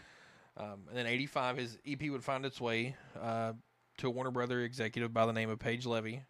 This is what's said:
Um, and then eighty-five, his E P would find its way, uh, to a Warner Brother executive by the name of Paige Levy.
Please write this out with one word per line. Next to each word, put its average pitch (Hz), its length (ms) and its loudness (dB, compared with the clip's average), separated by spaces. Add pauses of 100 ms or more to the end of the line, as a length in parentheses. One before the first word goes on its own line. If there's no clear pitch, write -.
(580)
Um, 101 300 -8
and 117 60 -10
then 123 120 0
eighty-five, 127 500 2
his 120 280 -4
E 143 120 -2
P 147 140 -2
would 131 120 -2
find 135 220 0
its 131 160 -6
way, 120 340 2 (240)
uh, 113 360 0 (440)
to 131 100 0
a - 20 4
Warner 127 220 -2
Brother 123 300 2
executive 117 520 0
by 113 100 8
the 113 80 6
name 110 160 2
of 110 100 -2
Paige 123 280 0
Levy. 113 440 0